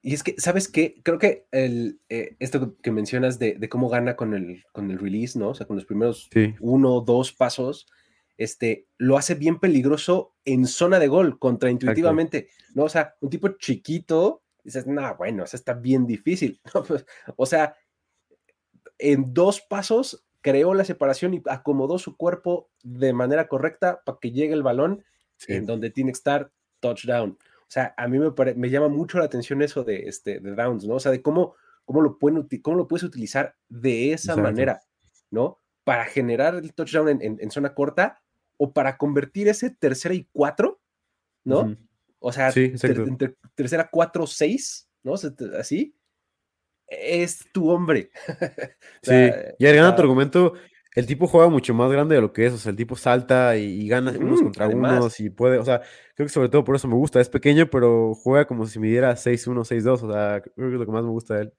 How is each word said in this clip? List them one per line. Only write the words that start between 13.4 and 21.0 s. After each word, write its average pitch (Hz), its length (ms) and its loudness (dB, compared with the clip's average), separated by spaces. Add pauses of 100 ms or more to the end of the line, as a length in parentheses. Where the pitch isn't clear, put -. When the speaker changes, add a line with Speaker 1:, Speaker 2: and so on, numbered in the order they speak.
Speaker 1:
chiquito, 165 840 -2 (220)
dices, 127 220 -12
"No, 135 300 -6
bueno, 95 260 -6
o 85 40 -10
sea, 127 120 -14
está 123 160 -6
bien 123 320 0
difícil". 127 580 -4
<laughs> - 100 -20
No, - 80 0
pues, - 220 -4 (320)
o 127 80 0
sea, 151 320 0 (1200)
en 135 360 0
dos 190 260 2
pasos 220 640 -4 (160)
creó 143 340 2
la 196 100 2
separación 180 500 -2